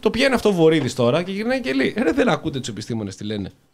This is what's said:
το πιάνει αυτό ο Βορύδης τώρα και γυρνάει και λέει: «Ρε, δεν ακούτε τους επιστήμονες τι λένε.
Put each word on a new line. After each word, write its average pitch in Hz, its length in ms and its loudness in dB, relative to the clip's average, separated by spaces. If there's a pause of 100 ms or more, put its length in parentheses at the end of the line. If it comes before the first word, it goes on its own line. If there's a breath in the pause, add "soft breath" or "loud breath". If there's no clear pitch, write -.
το 220 100 0
πιάνει 226 240 2
αυτό 165 140 0
ο 208 40 4
Βορύδης 160 420 4
τώρα 131 280 2
και 190 100 -8
γυρνάει 226 280 -2
και 254 120 -4
λέει: 262 260 0
«Ρε, 294 140 0
δεν 262 160 2
ακούτε 156 300 -2
τους 135 100 -8
επιστήμονες 107 480 -8
τι - 80 -14
λένε. 104 280 -6 (220)